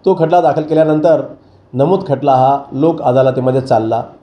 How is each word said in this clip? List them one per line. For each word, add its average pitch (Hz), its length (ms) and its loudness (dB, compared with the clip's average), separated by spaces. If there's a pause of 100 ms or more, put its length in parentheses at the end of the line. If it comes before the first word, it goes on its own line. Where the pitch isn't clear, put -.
तो 190 140 2
खटला 160 220 2
दाखल 156 220 0
केल्यानंतर 156 600 2 (500)
नमूद 151 340 0
खटला 139 260 0
हा 135 280 2 (120)
लोक 156 300 -2
अदालतीमध्ये 131 580 0
चालला 113 420 -2 (200)